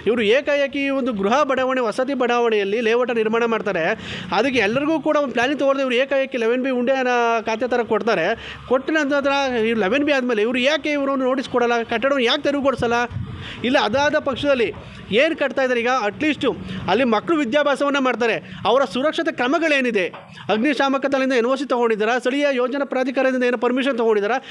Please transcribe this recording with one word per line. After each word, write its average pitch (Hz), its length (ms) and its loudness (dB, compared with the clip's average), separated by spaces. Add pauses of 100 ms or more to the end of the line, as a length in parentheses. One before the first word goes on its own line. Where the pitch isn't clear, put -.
ಇವರು 233 140 2
ಏಕಾಏಕಿ 277 640 2
ಈ 277 40 0
ಒಂದು 269 240 -2
ಗೃಹ 214 300 2
ಬಡಾವಣೆ, 262 380 0
ವಸತಿ 254 320 -2
ಬಡಾವಣೆಯಲ್ಲಿ 233 680 2
ಲೇಔಟ್ 233 340 2
ನಿರ್ಮಾಣ 226 300 2
ಮಾಡ್ತಾರೆ. 202 400 0 (460)
ಅದಕ್ಕೆ 240 280 2
ಎಲ್ಲರಿಗೂ 277 400 2
ಕೂಡ 302 180 2
ಒಂದು 285 160 0
ಪ್ಲಾನಿಂಗ್ 247 260 0
ತೊಗೊಳ್ದೆ 277 240 2
ಇವರು 254 120 0
ಏಕಾಏಕಿ 269 420 0
ಲೆವೆನ್ 240 260 0
ಬಿ 269 60 0
ಉಂಡೆ 247 240 0
ಅನ್ನೋ 240 520 0
ಖಾತೆ 226 220 -2
ಥರ 247 140 0
ಕೊಡ್ತಾರೆ. 202 460 0 (400)
ಕೊಟ್ಟ 262 220 0
ನಂತರ 285 420 0 (340)
ಈ 226 80 2
ಲೆವೆನ್ 220 300 0
ಬಿ 294 80 0
ಆದಮೇಲೆ 247 300 0
ಇವರು 240 160 0
ಯಾಕೆ 285 340 0
ಇವರು 277 240 0
ನೋಟಿಸ್ 262 340 -2
ಕೊಡಲ್ಲ, 233 340 0
ಕಟ್ಟಡವನ್ನು 240 420 0
ಯಾಕೆ 285 160 0
ತೆರವುಗೊಳಿಸಲ್ಲ? 269 520 0 (720)
ಇಲ್ಲ 254 160 2
ಅದಾದ 269 360 0
ಪಕ್ಷದಲ್ಲಿ 269 580 0 (380)
ಏನು 294 240 2
ಕಟ್ತಾ 277 260 -2
ಇದ್ದಾರೆ, 254 200 0
ಈಗ 233 80 0 (140)
ಅಟ್ಲೀಸ್ಟು 208 520 -2 (340)
ಅಲ್ಲಿ 214 140 4
ಮಕ್ಕಳು 240 340 0
ವಿದ್ಯಾಭ್ಯಾಸವನ್ನ 285 600 0
ಮಾಡ್ತಾರೆ, 254 560 0 (120)
ಅವರ 254 200 4
ಸುರಕ್ಷತೆ 311 460 -2
ಕ್ರಮಗಳೇನಿದೆ? 254 1040 -2 (140)
ಅಗ್ನಿಶಾಮಕ 269 560 0
ದಳದಿಂದ 269 280 0
ಎನ್ 233 120 2
ಒ 262 100 2
ಸಿ 269 100 -4
ತೊಗೊಂಡಿದ್ದಾರಾ? 233 540 0
ಸ್ಥಳೀಯ 285 320 0
ಯೋಜನಾ 254 340 -2
ಪ್ರಾಧಿಕಾರದಿಂದ 262 580 0
ಏನೋ 247 140 2
ಪರ್ಮಿಷನ್ 247 400 0
ತೊಗೊಂಡಿದ್ದಾರಾ? 220 380 2 (160)